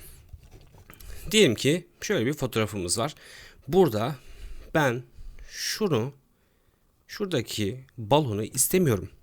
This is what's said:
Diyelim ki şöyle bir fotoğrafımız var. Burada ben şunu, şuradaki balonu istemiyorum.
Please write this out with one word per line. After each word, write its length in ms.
Diyelim 240
ki 320
şöyle 260
bir 80
fotoğrafımız 640
var. 160
Burada 480
ben 280
şunu, 640
şuradaki 760
balonu 460
istemiyorum. 680